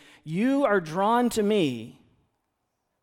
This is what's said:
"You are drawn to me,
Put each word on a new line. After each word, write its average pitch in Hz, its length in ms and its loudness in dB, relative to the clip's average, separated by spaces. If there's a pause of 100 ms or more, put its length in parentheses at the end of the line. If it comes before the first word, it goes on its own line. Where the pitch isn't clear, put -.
(240)
"You 247 420 0
are 202 160 2
drawn 208 480 0
to 220 120 -2
me, 151 600 -2 (1000)